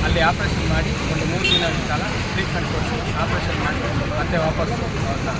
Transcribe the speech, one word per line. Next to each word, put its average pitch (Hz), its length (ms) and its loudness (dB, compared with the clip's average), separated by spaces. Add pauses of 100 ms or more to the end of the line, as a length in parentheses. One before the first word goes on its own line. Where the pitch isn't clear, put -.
ಅಲ್ಲಿ 170 160 2
ಆಪರೇಷನ್ 160 500 2
ಮಾಡಿ 156 200 2
ಒಂದು - 360 0
ಮೂರು 160 180 0
ದಿನಗಳ - 440 2
ಕಾಲ 151 160 0 (280)
ಟ್ರೀಟ್ಮೆಂಟ್ 180 360 -2
ಕೊಡಿಸಿ 151 300 -2 (160)
ಆಪರೇಷನ್ - 500 0
ಮಾಡಿ - 160 0 (400)
ಮತ್ತೆ 156 180 0
ವಾಪಸ್ 160 340 0
ಅವ್ರನ್ನ - 680 -2